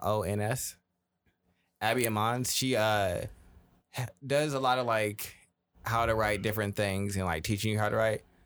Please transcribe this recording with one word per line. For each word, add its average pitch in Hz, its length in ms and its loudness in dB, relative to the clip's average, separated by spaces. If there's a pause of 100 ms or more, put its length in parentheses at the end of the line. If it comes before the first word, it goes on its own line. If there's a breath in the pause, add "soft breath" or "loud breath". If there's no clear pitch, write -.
O 104 200 2
N 104 180 0
S. 120 360 -4 (1040)
Abby 117 260 2
Emmons. 113 480 0
She, 127 220 0
uh, 104 460 2 (720)
h-, 127 120 -4 (180)
does 143 280 0
a 135 60 -2
lot 127 180 2
of, 127 80 0
like, 107 480 -2 (500)
how 117 220 0
to 113 80 2
write 107 280 0
different 104 340 -2
things 101 400 -2
and, 92 100 0
like, 80 180 -2
teaching 107 280 -2
you 104 60 0
how 107 100 2
to 110 80 -2
write. 110 260 2 (240 soft breath)